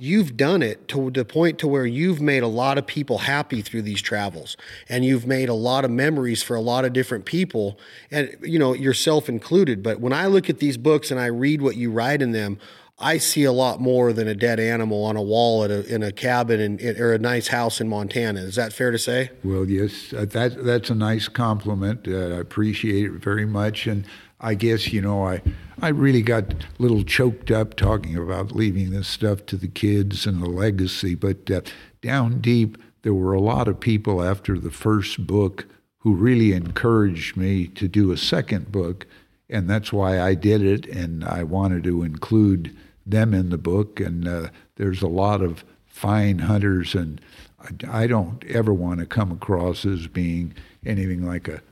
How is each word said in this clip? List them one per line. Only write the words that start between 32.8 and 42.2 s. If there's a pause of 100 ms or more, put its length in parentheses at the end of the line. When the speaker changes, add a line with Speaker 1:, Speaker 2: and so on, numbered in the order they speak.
Speaker 2:
there
were
a
lot
of
people
after
the
first
book (320)
who
really
encouraged
me
to
do
a
second
book. (420)
And
that's
why
I
did
it,
and
I
wanted
to
include (300)